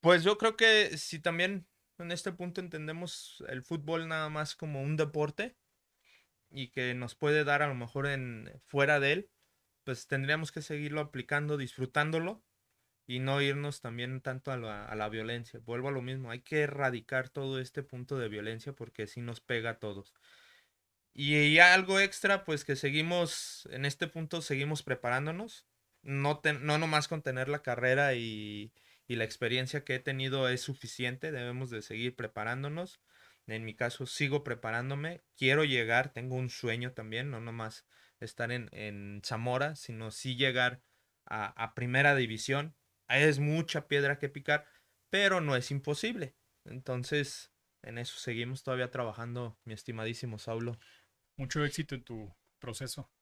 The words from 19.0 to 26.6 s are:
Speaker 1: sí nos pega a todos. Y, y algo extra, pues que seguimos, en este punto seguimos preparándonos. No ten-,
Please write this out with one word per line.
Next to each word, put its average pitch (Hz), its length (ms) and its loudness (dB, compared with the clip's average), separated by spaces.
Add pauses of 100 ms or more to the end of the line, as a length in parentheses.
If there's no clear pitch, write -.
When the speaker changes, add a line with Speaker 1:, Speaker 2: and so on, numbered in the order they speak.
Speaker 1:
sí - 120 -10
nos 120 200 -8
pega 117 300 -2
a 113 100 -6
todos. 101 340 -8 (1000)
Y, 143 240 0
y 147 220 8
algo 185 400 10
extra, 196 460 4
pues 151 200 -2
que 139 120 0
seguimos, 156 960 -2
en 135 120 -6
este 143 220 -2
punto 160 360 -6
seguimos 143 400 -2
preparándonos. 147 840 -4 (360)
No 139 380 0
ten-, 147 260 0